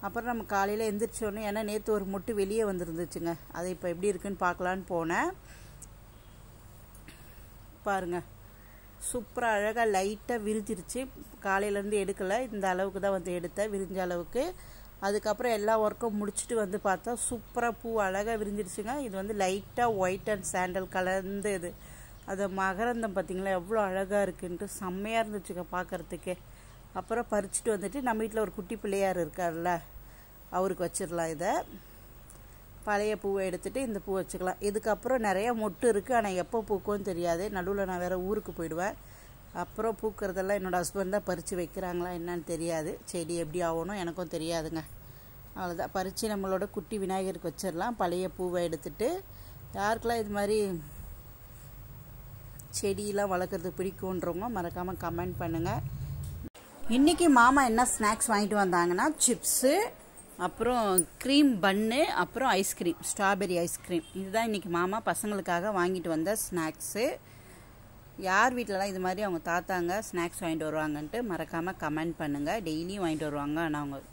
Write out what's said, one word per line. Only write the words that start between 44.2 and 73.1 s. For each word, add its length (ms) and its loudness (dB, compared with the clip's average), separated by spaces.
தெரியாதுங்க. 460 -2
அவ்வளோதான், 400 -4
பறிச்சு 380 -2
நம்மளோட 320 0
குட்டி 280 -4
விநாயகருக்கு 460 -2
வச்சிடலாம். 520 -2
பழைய 260 0
பூவை 300 0
எடுத்துட்டு 420 -2
யாருக்கெல்லாம் 440 2
இது 140 -4
மாதிரி 200 4
செடியெல்லாம் 540 0
வளர்க்குறது 460 -2
பிடிக்குன்றவங்க 760 -2
மறக்காம 480 -4
comment 400 -2
பண்ணுங்க. 260 0
இன்னைக்கு 300 8
மாமா 320 10
என்ன 140 6
ஸ்நாக்ஸ் 400 2
வாங்கிட்டு 320 4
வந்தாங்கன்னா, 400 4
சிப்ஸு, 460 4
அப்புறம் 360 2
க்ரீம் 280 8
பன்னு, 360 4
அப்புறம் 360 2
ஐஸ்கிரீம், 420 0
ஸ்ட்ராபெரி 520 2
ஐஸ்கிரீம். 420 -2
இதுதான் 300 0
இன்னைக்கு 280 -2
மாமா 220 2
பசங்களுக்காக 720 0
வாங்கிட்டு 360 2
வந்த 180 2
ஸ்நாக்ஸு. 600 -2
யார் 300 6
வீட்டிலலாம் 340 0
இது 140 -2
மாதிரி 200 0
அவங்க 140 0
தாத்தாங்க 480 0
ஸ்நாக்ஸ் 340 -2
வாங்கிட்டு 240 0
வருவாங்கன்ட்டு 520 -2
மறக்காம 500 -2
கமெண்ட் 400 0
பண்ணுங்க. 300 0
டெய்லியும் 380 -2
வாங்கிட்டு 240 0